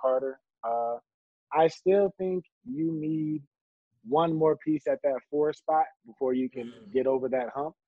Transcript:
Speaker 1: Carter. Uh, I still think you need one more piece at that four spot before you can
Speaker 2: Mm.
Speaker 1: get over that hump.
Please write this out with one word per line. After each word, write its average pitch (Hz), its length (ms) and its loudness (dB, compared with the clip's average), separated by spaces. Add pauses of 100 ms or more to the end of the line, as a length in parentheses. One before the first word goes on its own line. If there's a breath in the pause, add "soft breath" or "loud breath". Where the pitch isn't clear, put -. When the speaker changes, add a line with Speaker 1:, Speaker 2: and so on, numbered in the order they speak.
Speaker 1:
Carter. 131 380 0 (280)
Uh, 233 280 -2 (560)
I 160 160 6
still 190 500 2
think 185 280 -4 (200)
you 165 260 -4
need 156 520 -4 (640)
one 160 260 2
more 156 240 2
piece 151 300 -4
at 139 160 -2
that 135 160 0 (100)
four 151 240 0
spot 156 320 0 (220)
before 131 260 -2
you 127 160 0
can 120 180 -12
Speaker 2:
Mm. 113 260 -20
Speaker 1:
get 131 120 0
over 131 240 0
that 123 260 -2
hump. 147 200 -6 (120)